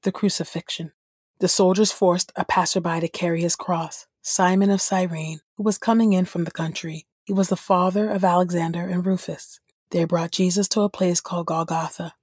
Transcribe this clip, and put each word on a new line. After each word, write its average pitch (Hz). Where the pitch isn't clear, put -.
The 196
crucifixion. -
The 185
soldiers 190
forced 180
a -
passerby 170
to 165
carry 170
his 170
cross, -
Simon 190
of 196
Cyrene, 160
who 214
was 208
coming 226
in 185
from 175
the 165
country. 165
He -
was 190
the 190
father 190
of 196
Alexander 175
and 180
Rufus. -
They 170
brought 170
Jesus 190
to 214
a 202
place 175
called 175
Golgotha 160